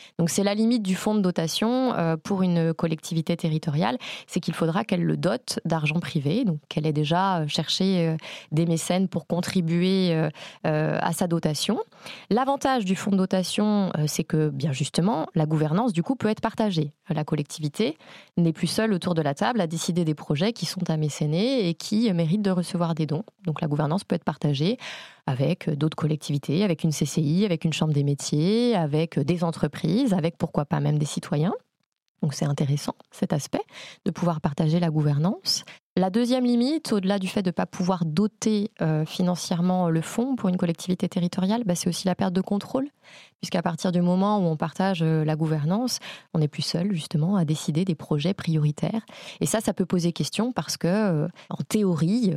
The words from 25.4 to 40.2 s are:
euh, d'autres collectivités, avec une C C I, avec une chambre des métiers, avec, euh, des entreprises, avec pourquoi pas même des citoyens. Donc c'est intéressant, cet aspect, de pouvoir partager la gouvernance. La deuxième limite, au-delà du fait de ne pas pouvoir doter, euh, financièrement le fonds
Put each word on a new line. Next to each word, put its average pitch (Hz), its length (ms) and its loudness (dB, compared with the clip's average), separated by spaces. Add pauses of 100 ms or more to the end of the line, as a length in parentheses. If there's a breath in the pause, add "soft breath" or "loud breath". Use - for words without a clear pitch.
euh, 151 80 -2
d'autres 151 200 0
collectivités, 151 680 0
avec 170 200 0
une 160 80 2
C 151 120 0
C 156 160 0
I, 160 240 2
avec 170 220 0
une 156 80 2
chambre 156 180 2
des 143 120 2
métiers, 185 680 2
avec, 160 440 0
euh, 139 60 2
des 175 200 0
entreprises, 170 720 0
avec 170 240 0
pourquoi 151 260 0
pas 151 160 0
même 147 180 2
des 147 60 2
citoyens. 156 480 -2 (720)
Donc 151 120 -2
c'est - 100 -4
intéressant, 143 500 -2 (160)
cet - 220 -2
aspect, 160 300 -2 (420 loud breath)
de 185 60 0
pouvoir 165 320 -2
partager 160 360 2
la 170 120 2
gouvernance. 151 760 0 (320 loud breath)
La 185 140 2
deuxième 247 340 2
limite, 247 480 2
au-delà 196 260 2
du 185 100 -2
fait 208 140 -2
de 180 60 0
ne 170 40 0
pas 185 120 0
pouvoir 180 400 0
doter, 208 640 0 (120)
euh, 156 240 2
financièrement 180 840 0
le 165 140 2
fonds 247 340 -2